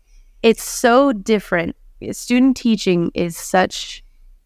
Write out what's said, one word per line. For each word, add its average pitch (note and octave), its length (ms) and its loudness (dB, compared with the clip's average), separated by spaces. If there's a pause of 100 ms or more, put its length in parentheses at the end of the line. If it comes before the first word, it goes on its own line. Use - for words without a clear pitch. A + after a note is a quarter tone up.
(420)
it's A3+ 200 2
so C4 500 2
different. F#3+ 640 -2 (360)
Student B3+ 440 2
teaching F#3+ 580 0
is F3 220 -4
such - 680 -4 (440)